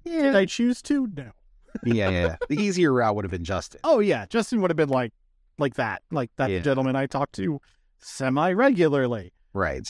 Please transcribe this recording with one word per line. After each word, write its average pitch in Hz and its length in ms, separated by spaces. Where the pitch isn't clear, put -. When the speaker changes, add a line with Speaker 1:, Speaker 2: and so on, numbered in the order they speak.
Speaker 1:
Did 311 320
I 196 100
choose 240 380
to? 277 320
No. 127 160
Speaker 2:
Yeah, 110 240
yeah, - 20
yeah. 85 240
The 147 120
easier 180 300
route 113 240
would 104 80
have 90 80
been 87 140
Justin. 90 400
Speaker 1:
Oh, 302 140
yeah. 151 260
Justin 226 360
would 185 80
have 160 60
been 151 140
like, 127 240
like 139 180
that. 107 260
Like 135 240
that 131 140
Speaker 2:
Yeah. 95 100
Speaker 1:
gentleman 135 380
I 135 80
talked 139 300
to 160 260
semi-regularly. 143 1300
Speaker 2:
Right. 85 360